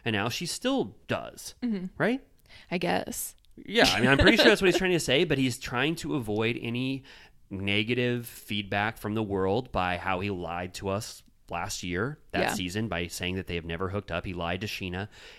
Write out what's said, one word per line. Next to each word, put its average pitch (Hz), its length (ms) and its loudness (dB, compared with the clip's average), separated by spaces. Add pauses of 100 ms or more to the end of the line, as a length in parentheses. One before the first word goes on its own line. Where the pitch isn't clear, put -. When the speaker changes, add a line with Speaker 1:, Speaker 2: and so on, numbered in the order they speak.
Speaker 1:
and 113 100 0
now 104 160 2
she 175 160 -4
still 240 520 -2 (100)
does, - 560 -6
Speaker 2:
Mm-hmm. 202 220 -2 (120)
Speaker 1:
right? 240 240 0 (480)
Speaker 2:
I 175 80 0
guess. - 560 -2 (320)
Speaker 1:
Yeah, 208 220 4
I 104 140 4
mean, 123 80 6
I'm 135 80 8
pretty 262 180 8
sure 269 120 8
that's 214 140 6
what 190 60 6
he's 175 100 6
Speaker 2:
<laughs> - 0 -
Speaker 1:
trying 185 140 2
to 170 80 4
say, 143 240 4
but 151 140 2
he's 131 200 0
trying 135 380 -2
to 151 200 -4
avoid 113 460 0
any 127 420 -4 (460)
negative 117 800 0
feedback 104 680 -4
from 104 160 -4
the 110 100 0
world 98 480 0
by 90 260 0
how 92 220 -2
he 101 100 -4
lied 90 460 -6
to 98 140 -6
us 101 340 -6 (260)
last 90 340 -6
year, 95 340 -2 (140)
that 95 100 -2
Speaker 2:
Yeah. - 120 2
Speaker 1:
season, 95 340 -2
by 87 200 -2
saying 92 280 -4
that 95 120 -6
they 87 80 -4
have 82 100 -6
never 85 240 -4
hooked 101 220 -6
up. 85 140 -4
He 95 80 -6
lied 87 280 -4
to 107 60 -4
Scheana, 92 340 -6
and 107 60 -8 (320)